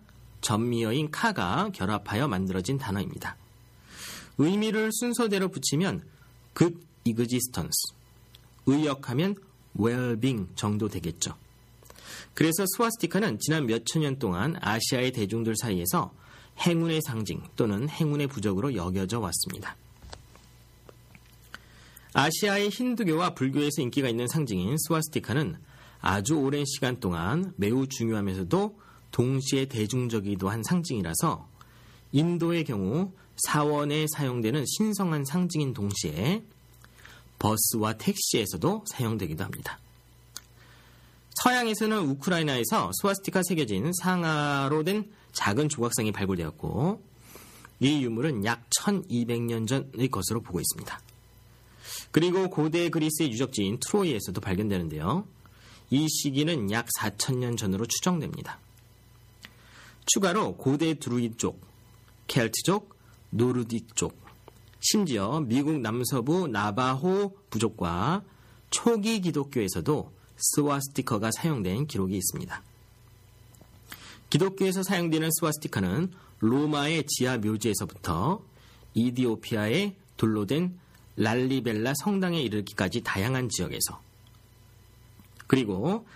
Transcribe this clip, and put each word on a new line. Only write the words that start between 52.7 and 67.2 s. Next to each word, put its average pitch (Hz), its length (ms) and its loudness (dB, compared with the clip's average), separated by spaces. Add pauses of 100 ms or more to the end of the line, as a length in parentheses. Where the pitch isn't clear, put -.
그리스의 156 420 0
유적지인 107 500 0
트로이에서도 131 580 0
발견되는데요. 95 880 -2 (640)
이 151 180 4
시기는 143 640 0
약 113 160 0 (100)
사천 123 440 -2
년 120 160 -2
전으로 101 280 0
추정됩니다. - 720 -4 (1500)
추가로 190 500 2
고대 151 380 2
드루이드 120 420 -2
쪽, - 240 -4 (680)
켈트족, 131 680 0 (380)
노르딕 117 600 0
쪽, - 240 -2 (640)
심지어 143 600 2
미국 139 400 2
남서부 127 640 0
나바호 131 880 0 (140)